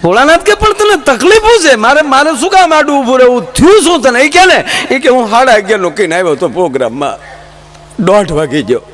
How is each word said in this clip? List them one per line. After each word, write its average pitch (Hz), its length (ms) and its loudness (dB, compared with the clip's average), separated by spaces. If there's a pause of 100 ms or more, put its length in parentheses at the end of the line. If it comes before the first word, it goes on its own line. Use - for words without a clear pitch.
ભોળાનાથ 277 400 2
કે, 403 100 2
"પણ 427 200 -2
તને 415 320 0
તકલીફ 302 360 2
શું 427 300 2
છે? 254 40 4
મારે, 247 260 0
મારે 294 380 0
શું 330 100 -4
કામ 370 240 2
આડું 294 260 0
ઊભું 254 200 -2
રહેવું? 247 240 2
થયું 370 380 2
શું 320 200 0
તને?" 240 180 0
એ 294 100 2
કે 349 160 2
ને, 311 200 2 (260)
એ 262 80 -2
કે, 262 100 0
"હું 240 200 0
સાડા 240 240 2
અગિયારનું 196 420 -2
કહીને 170 200 -2
આવ્યો 175 200 -2
તો 165 140 -4
પ્રોગ્રામમાં, 131 680 -4 (880)
દોઢ 185 280 0
વાગી 147 320 -4
ગયો." 113 180 -2 (120)